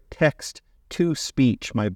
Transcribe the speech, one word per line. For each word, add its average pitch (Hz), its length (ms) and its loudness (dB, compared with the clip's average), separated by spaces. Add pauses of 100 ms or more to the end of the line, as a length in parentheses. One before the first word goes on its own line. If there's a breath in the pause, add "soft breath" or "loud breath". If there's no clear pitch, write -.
(120)
text - 500 -2 (300)
to 170 240 0
speech. - 580 0
My 107 220 -2